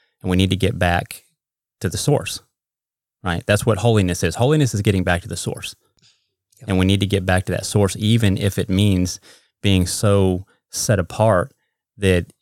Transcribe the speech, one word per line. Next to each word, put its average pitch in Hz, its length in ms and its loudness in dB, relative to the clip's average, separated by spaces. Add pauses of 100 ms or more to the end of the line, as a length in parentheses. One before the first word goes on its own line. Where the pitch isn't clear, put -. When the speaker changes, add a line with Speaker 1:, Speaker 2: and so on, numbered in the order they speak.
(220)
Speaker 1:
And 92 100 -4
we 90 40 2
need 92 140 2
to 101 80 0
get 92 220 -2
back 87 440 -2 (560)
to 90 100 -4
the 90 80 -6
source, - 440 -2 (840)
right? 85 220 -4
That's 104 220 0
what 107 100 2
holiness 101 460 0
is. 85 120 -2
Holiness 139 380 2
is 98 80 -2
getting 95 220 2
back 87 180 0
to - 60 -14
the 87 100 -10
source. - 380 -10 (840)
Speaker 2:
Yep. - 80 -8
Speaker 1:
And 92 100 2
we 92 80 4
need 98 140 2
to - 40 2
get 95 180 0
back 90 220 0
to 92 60 -6
that - 160 -6
source, 101 320 0
even 107 360 2
if 98 220 -4
it 98 100 -2
means 95 520 0 (420)
being 92 240 2
so 95 640 0 (240)
set - 260 -2
apart 95 560 0 (440)
that 92 440 0